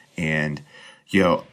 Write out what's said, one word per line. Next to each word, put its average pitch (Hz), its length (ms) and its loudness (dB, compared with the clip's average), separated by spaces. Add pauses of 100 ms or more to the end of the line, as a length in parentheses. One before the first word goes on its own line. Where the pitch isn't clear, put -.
(180)
And, 78 440 -4 (460)
you 98 160 2
know, 85 300 2